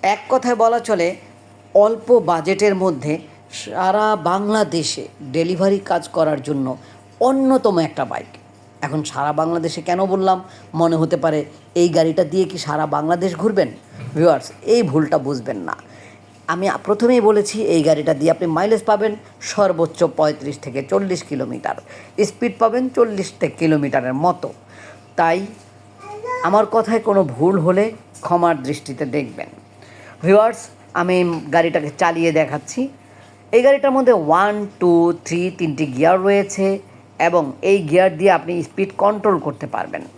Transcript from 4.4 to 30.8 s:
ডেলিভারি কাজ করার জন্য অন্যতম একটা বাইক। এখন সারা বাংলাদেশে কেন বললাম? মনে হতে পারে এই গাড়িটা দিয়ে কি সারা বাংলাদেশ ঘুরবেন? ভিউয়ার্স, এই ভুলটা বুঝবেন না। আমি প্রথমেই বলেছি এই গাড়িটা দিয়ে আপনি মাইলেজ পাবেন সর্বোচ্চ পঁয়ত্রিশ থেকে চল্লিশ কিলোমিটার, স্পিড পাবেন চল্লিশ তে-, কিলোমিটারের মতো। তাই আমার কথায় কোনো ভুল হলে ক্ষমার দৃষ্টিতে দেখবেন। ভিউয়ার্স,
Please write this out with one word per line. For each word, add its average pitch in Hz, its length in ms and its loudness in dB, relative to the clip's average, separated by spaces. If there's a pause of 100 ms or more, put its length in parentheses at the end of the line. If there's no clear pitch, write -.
ডেলিভারি 180 520 0
কাজ 170 240 -4
করার 156 340 -2
জন্য 135 340 -6 (440)
অন্যতম 262 580 2
একটা 160 260 -2
বাইক। 65 220 -10 (540)
এখন 147 240 -6
সারা 143 280 -4
বাংলাদেশে 160 500 -4
কেন 180 240 -2
বললাম? 185 360 0 (320)
মনে 165 220 2
হতে 160 200 0
পারে 151 280 0 (300)
এই 175 140 4
গাড়িটা 165 360 2
দিয়ে 180 200 0
কি 170 140 -8
সারা 151 280 -4
বাংলাদেশ 165 500 -2
ঘুরবেন? 196 320 0 (460)
ভিউয়ার্স, 151 380 2 (100)
এই 233 200 2
ভুলটা 156 360 0
বুঝবেন 131 380 -6
না। 87 200 -8 (720)
আমি 180 220 -2 (160)
প্রথমেই 233 360 2
বলেছি 208 420 2
এই 165 200 2
গাড়িটা 151 320 2
দিয়ে 151 160 0
আপনি 175 160 0
মাইলেজ 202 380 0
পাবেন 214 320 0 (240)
সর্বোচ্চ 175 640 0
পঁয়ত্রিশ 151 540 -2
থেকে 135 240 -8
চল্লিশ 190 400 -2
কিলোমিটার, 127 540 -6 (480)
স্পিড - 340 -4
পাবেন 233 300 0
চল্লিশ 220 520 -2
তে-, 156 180 -4
কিলোমিটারের 139 560 0
মতো। 170 340 -2 (680)
তাই 175 300 0 (960)
আমার 320 240 2
কথায় 220 340 0
কোনো 196 240 2
ভুল 156 340 0
হলে 185 320 2 (300)
ক্ষমার 170 420 0
দৃষ্টিতে 135 440 -8
দেখবেন। 127 400 -8 (760)
ভিউয়ার্স, 208 460 4 (260)